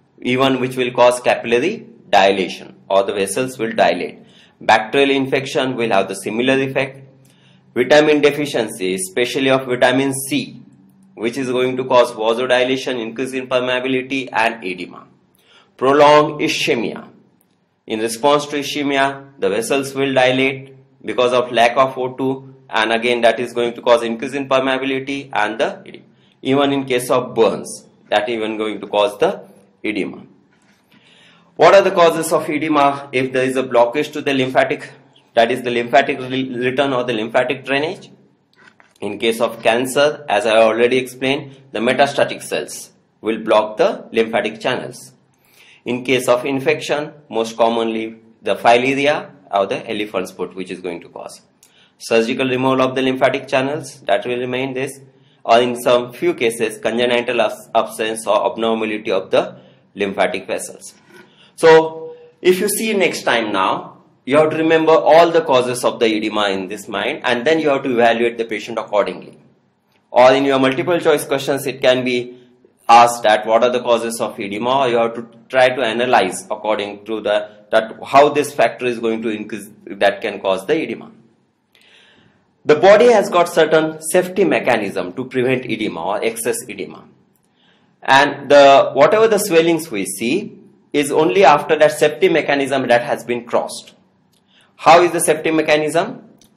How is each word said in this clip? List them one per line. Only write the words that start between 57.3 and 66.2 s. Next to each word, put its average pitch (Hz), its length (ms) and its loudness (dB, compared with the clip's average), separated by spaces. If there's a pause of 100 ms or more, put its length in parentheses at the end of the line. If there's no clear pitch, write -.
abs-, - 340 -4
absence 110 520 -4
or 101 240 0
abnormality 110 600 -4
of - 200 -4
the 160 260 -2 (380)
lymphatic 98 520 -4
vessels. - 480 -12 (640)
So, 160 580 4 (260)
if 185 180 2
you 208 80 -2
see 220 260 -4
next 180 300 -2
time 113 300 0
now, 104 400 -4 (320)
you 131 120 2
have 156 120 4
to 156 80 -6
remember 160 340 2
all 160 380 6
the 165 120 2
causes 123 440 0
of 110 140 -2
the 117 80 2
edema 104 420 -2